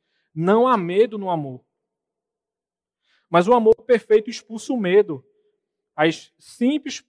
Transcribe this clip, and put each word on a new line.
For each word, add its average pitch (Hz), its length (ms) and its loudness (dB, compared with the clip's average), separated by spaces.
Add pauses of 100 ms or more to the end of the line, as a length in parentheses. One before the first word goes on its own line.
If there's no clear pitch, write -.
(340)
"Não 196 320 2
há 254 100 2
medo 202 400 0
no 196 140 -8
amor." 143 340 -8 (1700)
Mas 175 160 2
o 226 60 4
amor 226 320 4
perfeito 220 460 0
expulsa 220 420 -12
o 262 40 -2
medo. 185 480 0 (680)
As 156 440 -4
simples, - 720 -6